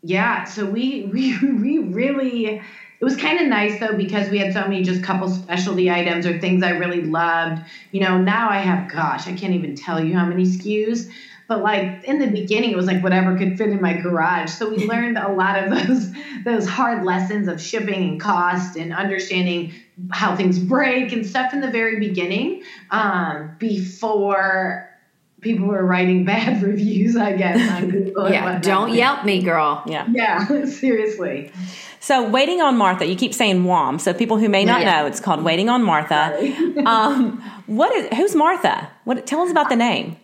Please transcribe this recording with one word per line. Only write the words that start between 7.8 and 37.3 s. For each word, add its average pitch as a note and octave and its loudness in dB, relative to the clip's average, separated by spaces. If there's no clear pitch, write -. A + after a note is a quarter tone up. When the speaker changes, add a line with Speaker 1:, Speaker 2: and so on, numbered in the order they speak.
Speaker 1:
You F#3+ -2
know, F#3 2
now G#3 2
I G3 0
have, F#3 0
gosh, D3+ -2
I F#3 -6
can't F#3 -2
even D#3 -2
tell D#3+ -4
you D#3+ 0
how F3+ 2
many F3 0
S F#3 2
K G#3+ -2
Us. A#3 -4
But, G#3+ -2
like, G3 -2
in C#4+ 0
the C4 2
beginning, G#3 0
it F#3 -2
was, F3+ 0
like, F#3 0
whatever F#3 2
could F#3 0
fit G#3+ 0
in G3 0
my F3+ 2
garage. E3+ 0
So G#3+ -6
we G#3+ -2
Speaker 2:
<laughs> - -
Speaker 1:
learned A#3 -2
a G3 -4
lot F#3+ 0
of F#3+ -2
those, A#3+ 0
those A3 0
hard A3+ -2
lessons F#3 0
of D#3+ -6
shipping G3 -2
and D#3 -4
cost F3+ 0
and E3 -6
understanding F3+ -2
how G3 0
things F3+ 2
break B3+ 0
and A3+ -4
stuff B3+ -2
in C#4+ -2
the C4+ -4
very A3+ 0
beginning, G3+ -2
um, F3 -2
before G3 -2
people G#3 0
were G3 2
writing F#3 4
<laughs> G3+ 0
bad A3+ 0
reviews, G#3 2
I G#3 0
guess, F#3 0
on F#3 -2
Google G3 0
and G3 2
Speaker 3:
Yeah, - 2
Speaker 1:
whatnot. F3+ -2
Speaker 3:
don't G3+ 2
yelp A#3+ 2
me, G3 2
girl. D#3 2
Speaker 2:
Yeah. D#3+ -4
Speaker 1:
Yeah, A#3 0
<laughs> - -
seriously. G#3+ -2
Speaker 2:
So B3 2
Waiting D4 2
on C4+ 4
Martha, F#3 2
you F3+ 0
keep G3+ -2
saying F#3+ 2
wom. D#3+ 2
So F3+ 0
people A3+ 0
who A3 4
may G3 4
not B3 4
Speaker 3:
Yeah. F3+ 4
Speaker 2:
know, D3 0
it's - -6
called D#3+ 0
Waiting E3+ 2
on A#3+ 4
Martha. D#3 2
Speaker 1:
Sorry. C4 -2
<laughs> - 2
Speaker 2:
Um, A3+ 2